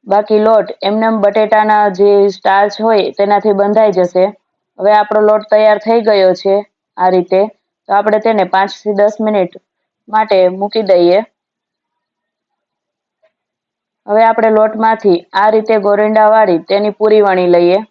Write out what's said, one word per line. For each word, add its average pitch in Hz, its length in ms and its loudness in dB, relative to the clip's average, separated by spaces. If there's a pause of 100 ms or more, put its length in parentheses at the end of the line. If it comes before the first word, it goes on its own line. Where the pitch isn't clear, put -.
બાકી 208 320 0
લોટ 214 420 0
એમનેમ 220 360 -2
બટેટાના 214 720 0
જે 196 180 0 (200)
સ્ટાર્ચ 196 480 -2
હોય 214 360 0
તેનાથી 202 420 -2
બંધાઈ 208 400 0
જશે. 185 300 0 (540)
હવે 196 120 0
આપણો 214 300 0
લોટ 214 240 0
તૈયાર 214 340 2
થઈ 226 220 -2
ગયો 196 340 2
છે 196 200 -2 (420)
આ 185 120 0
રીતે. 185 320 0 (480)
તો - 20 -4
આપણે 208 280 0
તેને 214 280 -2
પાંચ 196 260 -2
થી 208 220 -8
દસ 208 220 0
મિનિટ 214 360 -4 (540)
માટે 214 300 -2 (140)
મૂકી 202 340 -6
દઈએ. 180 340 2 (3000)
હવે 214 160 2
આપણે 226 280 2
લોટમાંથી 214 640 0 (180)
આ 196 160 0
રીતે 220 300 0
ગોરંડા 214 480 0
વાળી 214 380 2
તેની 208 280 -2
પૂરી 214 280 2
વણી 185 280 0
લઈએ. 175 300 2 (120)